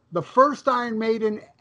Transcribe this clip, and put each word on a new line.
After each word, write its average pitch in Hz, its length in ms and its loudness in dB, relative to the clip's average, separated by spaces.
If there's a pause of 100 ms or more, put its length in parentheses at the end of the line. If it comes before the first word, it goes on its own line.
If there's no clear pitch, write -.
(140)
the 170 80 -2
first 262 480 2
Iron 240 280 -2
Maiden 220 440 -2 (200)